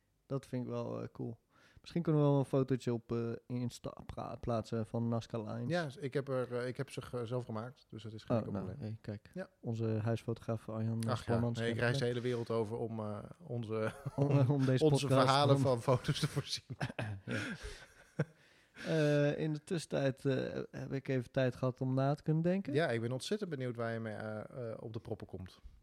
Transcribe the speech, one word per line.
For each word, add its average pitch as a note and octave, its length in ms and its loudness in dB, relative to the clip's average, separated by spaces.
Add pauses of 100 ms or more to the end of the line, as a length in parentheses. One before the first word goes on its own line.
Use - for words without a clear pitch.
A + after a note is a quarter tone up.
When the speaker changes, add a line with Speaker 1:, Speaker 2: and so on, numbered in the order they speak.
(260)
Speaker 1:
Dat C3+ 200 -6
vind B2+ 200 -4
ik A#2+ 60 -6
wel, A#2 300 -4
eh, A#2 100 -6
cool. A#2+ 260 -8 (440)
Misschien - 200 -2
kunnen D3+ 200 4
we D3 60 6
wel C#3+ 120 6
een C3 60 2
fotootje C3 480 2
op, A#2 180 -4
eh, A#2 200 0 (160)
Insta B2 460 -6 (120)
pra-, - 300 -8
plaatsen A2+ 500 0
van A#2 220 0
Nazca A#2 360 -2
Lines. A2+ 260 -4
Speaker 2:
Ja, E3 180 0 (140)
ik C3 120 -4
heb C#3 140 -2
er, B2 300 -2
eh, A#2+ 100 -2
ik B2+ 100 -4
heb C3+ 120 -4
ze - 120 -8
ge-, - 240 -6
zelf B2 200 -2
gemaakt, A#2 440 -8
dus A2 140 -12
dat A2 100 -10
is A2 100 -14
geen A#2+ 140 2
Speaker 1:
Oh, G#2+ 60 0
Speaker 2:
enkel - 160 -6
Speaker 1:
nou, G2 80 -4
Speaker 2:
probleem. A#2+ 220 -8
Speaker 1:
hey, A2 120 -8
kijk. - 320 -10
Speaker 2:
Ja. F#3 160 -10 (100)
Speaker 1:
Onze A2+ 260 -2 (180)
huisfotograaf A2+ 680 -2
Arjan, A2+ 320 -2
eh, A2+ 80 0
Speaker 2:
Ach B2 80 2
ja, - 60 -10
Speaker 1:
Spoormans A#2 360 0
Speaker 2:
nee, A#2 100 0
ik A#2 60 0
Speaker 1:
kent A#2 100 2
Speaker 2:
reis A#2+ 120 4
de A#2+ 80 2
Speaker 1:
het. B2 80 2
Speaker 2:
hele A#2+ 140 -2
wereld A#2+ 220 0
over A2+ 280 0
om, A2+ 220 -4
eh, G#2 200 -4 (180)
onze, A2 560 -2 (220)
Speaker 1:
Om, C#3+ 240 6
eh, B2+ 100 6
om C#3 160 4
deze C3 200 6
Speaker 2:
<laughs> - 0 -
onze C#3 220 6
Speaker 1:
podcast C3+ 200 6
Speaker 2:
verhalen C#3 280 6
Speaker 1:
om C#3 60 4
Speaker 2:
van B2+ 200 4
foto's C3 380 2
te D3 80 0
voorzien. - 360 -6 (140)
Speaker 1:
<laughs> G#2 480 -6
Ja. B2 140 -4 (1500)
Eh, D3 540 4
in D#3 140 0
de D3 100 -6
tussentijd, C#3 640 0
eh, C3 360 2 (100)
heb C3+ 220 -8
ik C3+ 140 -4
even C3 240 0
tijd C3 240 2
gehad - 260 -2
om C3 120 0
na C3+ 220 4
te - 80 -8
kunnen D#3 200 2
denken. G3 300 0
Speaker 2:
Ja, D#3+ 160 4
ik A#2 120 0
ben A#2 100 -2
ontzettend F#3+ 380 -4
benieuwd B2+ 260 -4
waar A#2 180 -2
je A2+ 60 -4
mee, A2 160 -4
eh, G#2+ 560 -8
eh, - 80 -8
op A2 140 -10
de A2 60 -8
proppen G#2+ 280 -8
komt. F#2 320 -12 (240)